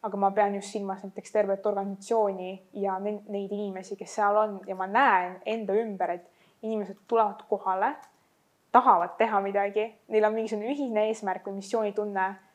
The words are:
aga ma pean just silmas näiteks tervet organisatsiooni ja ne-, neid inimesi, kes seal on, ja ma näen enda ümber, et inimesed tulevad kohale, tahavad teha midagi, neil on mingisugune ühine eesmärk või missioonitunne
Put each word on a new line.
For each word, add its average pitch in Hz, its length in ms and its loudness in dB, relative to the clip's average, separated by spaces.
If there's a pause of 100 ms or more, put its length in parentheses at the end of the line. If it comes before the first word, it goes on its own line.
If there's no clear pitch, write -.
aga 202 160 -6
ma 196 140 2
pean 202 240 2
just 202 160 -8
silmas 196 320 -6
näiteks 196 280 -14
tervet 196 340 0
organisatsiooni 196 960 -2 (120)
ja 196 260 -2
ne-, 208 280 -6
neid 202 240 -6
inimesi, 196 480 -6
kes - 160 -12
seal 208 220 4
on, 208 280 0
ja 190 100 -8
ma 185 120 -4
näen 196 580 2
enda 214 280 -4
ümber, 202 360 0
et 175 160 -6 (360)
inimesed 208 360 -4 (100)
tulevad 214 420 0
kohale, 196 460 0 (760)
tahavad 208 460 8
teha 220 240 2
midagi, 202 540 0 (120)
neil 214 160 4
on 214 100 4
mingisugune 220 380 -4
ühine 233 380 0
eesmärk 196 400 -4
või 196 100 -6
missioonitunne 202 760 -2 (200)